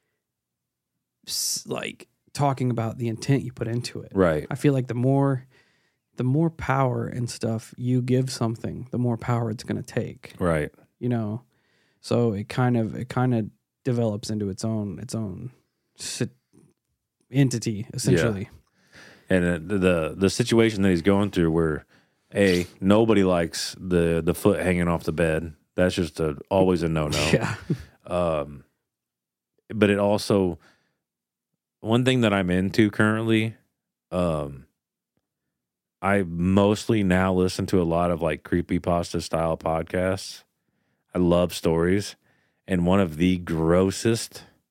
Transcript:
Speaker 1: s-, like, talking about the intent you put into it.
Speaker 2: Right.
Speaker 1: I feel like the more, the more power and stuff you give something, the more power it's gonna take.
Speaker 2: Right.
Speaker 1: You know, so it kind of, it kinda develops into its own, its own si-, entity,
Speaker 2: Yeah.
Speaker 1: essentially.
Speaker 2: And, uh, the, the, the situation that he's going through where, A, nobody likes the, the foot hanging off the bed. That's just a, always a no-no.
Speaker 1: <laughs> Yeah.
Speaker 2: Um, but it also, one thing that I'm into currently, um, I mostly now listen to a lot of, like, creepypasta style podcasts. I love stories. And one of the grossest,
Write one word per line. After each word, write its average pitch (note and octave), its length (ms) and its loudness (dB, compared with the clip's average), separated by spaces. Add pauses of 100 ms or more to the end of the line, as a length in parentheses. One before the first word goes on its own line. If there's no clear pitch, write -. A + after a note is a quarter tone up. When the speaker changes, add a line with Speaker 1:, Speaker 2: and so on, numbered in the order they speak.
(1300)
Speaker 1:
s-, - 400 -6
like, - 400 -10 (260)
talking C3 380 0
about A2+ 260 -4
the A#2+ 100 -4
intent A#2 360 0
you B2+ 80 -10
put G#2 160 -8
into A#2+ 340 -6
it. - 140 -18
Speaker 2:
Right. E2 340 4
Speaker 1:
I C#3+ 60 -6
feel C#3+ 180 2
like C3 140 -2
the A2+ 60 -6
more, C3+ 520 2 (680)
the - 80 -4
more D3+ 260 2
power C3 580 -2
and A#2+ 220 -6
stuff A2+ 480 -6
you B2 240 0
give B2+ 300 2
something, - 600 -6
the A2 60 -4
more A#2+ 200 0
power A#2 320 -2
it's A2+ 140 -8
gonna G#2+ 200 -4
take. - 560 -8
Speaker 2:
Right. D#2+ 320 0 (280)
Speaker 1:
You B2 100 -2
know, A2+ 340 -4 (580)
so A#2 320 0
it G#2 160 -6
kind B2 280 2
of, G#2+ 180 -2
it - 140 -8
kinda B2 380 0 (360)
develops A#2 460 -2
into G#2+ 200 -4
its F#2+ 140 -8
own, G#2 360 -4
its A#2+ 160 -10
own G#2+ 360 -8 (440)
si-, - 320 -6 (1040)
entity, A#2+ 580 0
Speaker 2:
Yeah. - 60 -12
Speaker 1:
essentially. G2 540 0 (800)
Speaker 2:
And, F2+ 160 4
uh, F2 160 0
the, F#2+ 160 -4
the, E2+ 400 2
the F#2+ 120 2
situation A2+ 520 2
that G2 80 4
he's E2+ 140 2
going G2 280 2
through E2+ 200 2
where, D#2+ 340 -2 (480)
A, F#2 340 2 (140)
nobody G#2 420 4
likes E2+ 560 0
the, E2+ 440 0
the E2+ 100 0
foot F#2 280 2
hanging F2 260 0
off E2 160 -2
the E2 80 -4
bed. D#2+ 420 -2 (220)
That's F2+ 200 2
just E2+ 240 -4
a, D#2 180 -2 (120)
always F#2 340 4
a E2 60 0
no-no. D2+ 280 -2
Speaker 1:
<laughs> D#2 160 0
Yeah. - 220 2 (500)
Speaker 2:
Um, D2+ 580 -2 (1120)
but G#2 180 2
it G2+ 80 0
also, G2+ 580 -2 (1200)
one A#2 240 0
thing B2+ 180 2
that G#2 120 2
I'm F#2 160 0
into F#2+ 400 2
currently, A2 680 0 (560)
um, D2+ 540 -4 (1400)
I G2 220 2
mostly G2+ 800 2
now F#2 300 4
listen F#2 340 0
to F#2 140 2
a - 20 2
lot E2+ 260 0
of, E2 120 -2
like, D#2 220 -2
creepypasta F2 800 -2
style E2 360 -2
podcasts. F2+ 840 -4 (720)
I F2+ 60 -2
love F2 340 2
stories. F2 640 0 (520)
And F2 200 0
one F#2+ 120 4
of D#2+ 180 0
the F#2 200 2
grossest, F2 1040 0 (280)